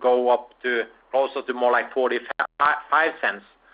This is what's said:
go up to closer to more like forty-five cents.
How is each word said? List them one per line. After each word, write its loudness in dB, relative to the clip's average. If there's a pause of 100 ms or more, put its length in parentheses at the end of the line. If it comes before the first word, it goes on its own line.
go 2
up 0 (140)
to -2 (280)
closer 0
to -6
more 2
like 0
forty-five -2
cents. -4 (300)